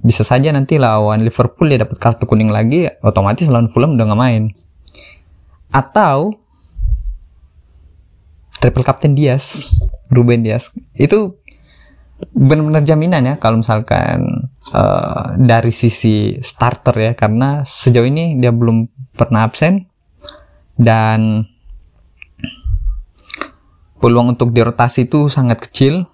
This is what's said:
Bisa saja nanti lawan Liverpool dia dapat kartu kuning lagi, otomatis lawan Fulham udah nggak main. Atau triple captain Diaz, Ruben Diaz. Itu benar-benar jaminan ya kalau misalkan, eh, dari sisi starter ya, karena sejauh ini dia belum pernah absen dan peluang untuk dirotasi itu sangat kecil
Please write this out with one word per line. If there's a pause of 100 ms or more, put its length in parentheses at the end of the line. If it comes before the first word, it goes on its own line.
Bisa
saja
nanti
lawan
Liverpool
dia
dapat
kartu
kuning
lagi, (100)
otomatis
lawan
Fulham
udah
nggak
main. (1300)
Atau (2250)
triple
captain
Diaz, (480)
Ruben
Diaz. (180)
Itu (960)
benar-benar
jaminan
ya
kalau
misalkan, (240)
eh, (160)
dari
sisi
starter
ya,
karena
sejauh
ini
dia
belum (240)
pernah
absen (880)
dan (2500)
peluang
untuk
dirotasi
itu
sangat
kecil